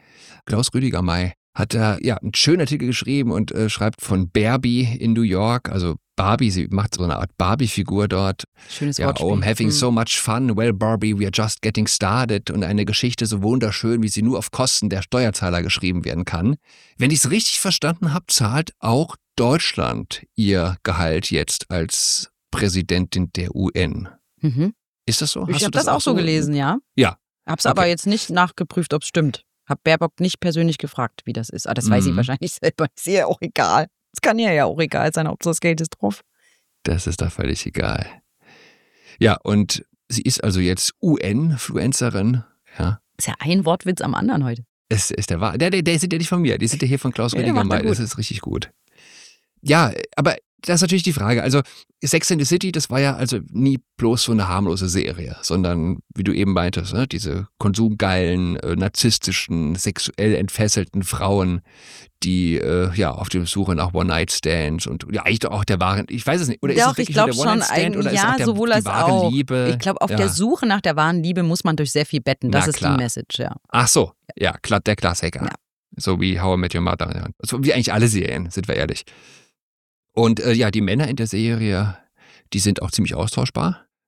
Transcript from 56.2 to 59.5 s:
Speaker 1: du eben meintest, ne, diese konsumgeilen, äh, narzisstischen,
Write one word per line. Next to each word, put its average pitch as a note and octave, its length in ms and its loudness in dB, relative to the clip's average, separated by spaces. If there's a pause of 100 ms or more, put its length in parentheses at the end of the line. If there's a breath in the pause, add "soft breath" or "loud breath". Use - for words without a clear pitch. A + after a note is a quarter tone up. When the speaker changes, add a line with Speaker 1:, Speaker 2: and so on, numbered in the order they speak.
Speaker 1:
du F#2+ 100 0
eben G2 180 0
meintest, F2+ 420 -2
ne, C3 140 0
diese F#2 400 -6 (120)
konsumgeilen, F#2 960 0
äh, E2 180 -4
narzisstischen, F2+ 1000 0